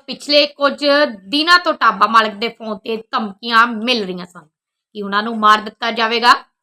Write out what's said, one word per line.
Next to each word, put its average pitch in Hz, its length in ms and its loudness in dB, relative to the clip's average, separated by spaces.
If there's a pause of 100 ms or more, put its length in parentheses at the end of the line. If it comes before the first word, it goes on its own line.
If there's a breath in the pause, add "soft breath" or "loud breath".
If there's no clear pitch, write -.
ਪਿਛਲੇ 294 400 0
ਕੁਝ 285 260 -2 (520)
ਦਿਨਾਂ 311 340 2
ਤੋਂ 339 140 -2
ਢਾਬਾ 208 340 0
ਮਾਲਕ 220 280 2
ਦੇ 220 140 -6
ਫੋਨ 220 300 -10
ਤੇ 226 180 -8
ਧਮਕੀਆਂ 226 680 0
ਮਿਲ 233 380 -2
ਰਹੀਆਂ 180 220 -10
ਸਨ 160 200 -20 (480)
ਕਿ 208 80 -10
ਉਹਨਾਂ 202 200 -4
ਨੂੰ 226 160 -6
ਮਾਰ 214 220 4
ਦਿੱਤਾ 220 300 -8
ਜਾਵੇਗਾ। 233 420 2 (300)